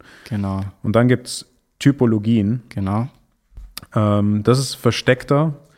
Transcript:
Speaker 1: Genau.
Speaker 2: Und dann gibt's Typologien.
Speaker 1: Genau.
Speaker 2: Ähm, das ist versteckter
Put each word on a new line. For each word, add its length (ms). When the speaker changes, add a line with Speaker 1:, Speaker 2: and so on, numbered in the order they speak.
Speaker 1:
Genau. 320
Speaker 2:
Und 100
dann 140
gibt's 380
Typologien. 880
Speaker 1:
Genau. 400
Speaker 2:
Ähm, 520
das 160
ist 140
versteckter 800